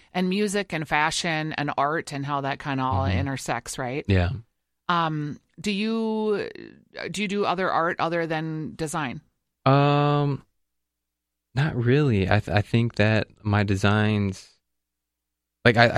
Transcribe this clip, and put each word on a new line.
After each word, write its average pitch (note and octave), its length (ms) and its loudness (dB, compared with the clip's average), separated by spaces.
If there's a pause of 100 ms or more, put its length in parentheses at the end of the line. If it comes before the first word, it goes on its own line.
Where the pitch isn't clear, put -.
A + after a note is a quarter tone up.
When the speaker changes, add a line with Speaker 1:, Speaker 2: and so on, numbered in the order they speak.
(140)
Speaker 1:
and F#3 140 0
music G3+ 440 -2
and D#3+ 140 -4
fashion D#3 680 -2
and D3 220 -4
art D3 360 -2
and C#3 120 -6
how C#3+ 180 -4
that C#3 180 -4
kinda C3+ 240 -4
all C3 240 0
Speaker 2:
Mm-hmm. C3+ 100 2
Speaker 1:
intersects, C3 600 -4
right? C3+ 280 -6
Speaker 2:
Yeah. F#2 240 4 (580)
Speaker 1:
Um, D#3 520 -2 (200)
do G#3 120 -4
you, A3 760 -2 (640)
do F3+ 120 -6
you G#3 60 -2
do G3+ 180 -2
other F3 240 0
art E3 280 0
other E3 280 -2
than D#3 500 -6
design? D#3 440 -6 (440)
Speaker 2:
Um, C#3+ 800 2 (1080)
not C#3+ 220 0
really. A#2+ 540 4
I G#2 100 4
th-, F2+ 160 0
I G#2 60 4
think A#2 340 0
that G#2+ 320 2 (140)
my G#2 200 2
designs, G2+ 840 0 (1160)
like, A#2+ 120 4
I, A#2 220 6